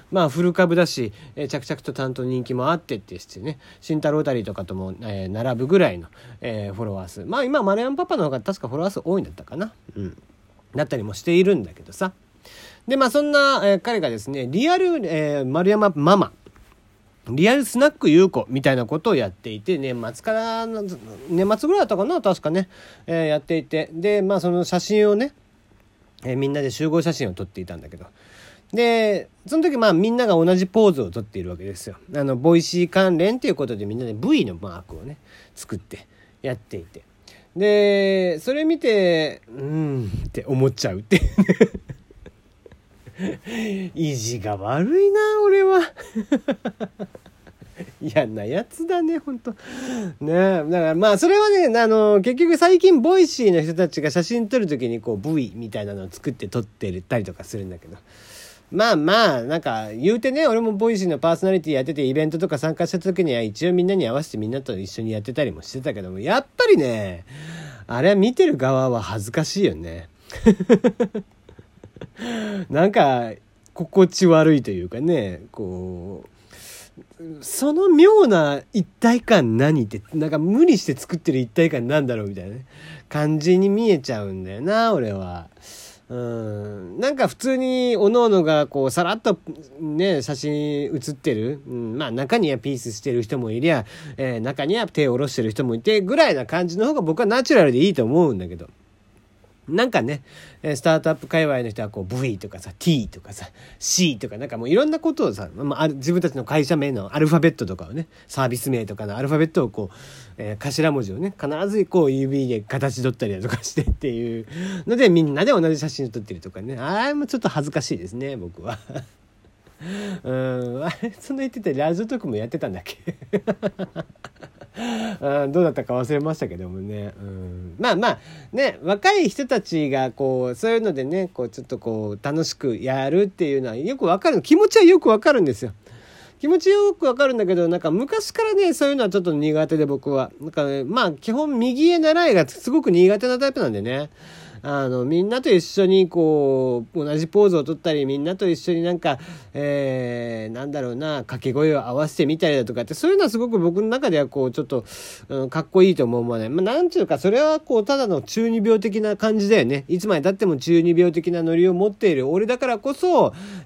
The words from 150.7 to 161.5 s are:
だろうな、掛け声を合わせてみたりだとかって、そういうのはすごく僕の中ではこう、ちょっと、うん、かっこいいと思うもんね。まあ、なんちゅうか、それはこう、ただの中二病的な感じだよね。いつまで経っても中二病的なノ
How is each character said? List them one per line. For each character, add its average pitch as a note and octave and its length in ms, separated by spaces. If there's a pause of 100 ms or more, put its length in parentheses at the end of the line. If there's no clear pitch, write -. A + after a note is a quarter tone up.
だ C#3+ 100
ろ B2 100
う A#2 40
な、 D3+ 220
掛 B2 200
け C3 140
声 D3+ 240
を A2+ 100
合 A#2+ 80
わ G3 140
せ - 80
て D#3 100
み D#3 100
た D#3+ 140
り D3 60
だ B2+ 80
と A#2+ 100
か A#2+ 60
っ A#2 40
て、 D#3 100
そ D#4 140
う F#4+ 40
い - 20
う - 20
の G4 60
は C#4 80
す A3+ 80
ご A#3+ 100
く A3+ 120
僕 E3+ 200
の A3 60
中 B3+ 240
で D#3 80
は C#3+ 80
こ C3 200
う、 B2+ 40
ち D3+ 120
ょ - 20
っ - 20
と、 B2 180 (440)
う C3+ 160
ん、 C3 60
か D#3+ 100
っ D#3 100
こ F#3 140
い F#3+ 60
い F3 40
と D3+ 80
思 A#2+ 160
う A#2 60
も A#2 120
ん A2+ 40
ね。 A2 80
ま D#3+ 140
あ、 - 20
な C4+ 180
ん F4+ 80
ち F4+ 80
ゅ A3 40
う - 40
か、 C#3+ 120
そ G3 120
れ A#3+ 100
は D#4 200
こ B3+ 180
う、 G#3 60
た C#4 120
だ B3+ 120
の D#3 140
中 A3+ 260
二 A3+ 80
病 A3 240
的 G#3+ 200
な G#3+ 160
感 A3 220
じ G3+ 100
だ G#3+ 120
よ A#2 60
ね。 C3+ 200
い F3 140
つ G3+ 80
ま F#3+ 80
で C#3+ 60
経 F3+ 80
っ F#3+ 40
て G3 120
も E3 100
中 E3 240
二 E3+ 180
病 F3+ 140
的 E3+ 180
な E3+ 140
ノ E3 100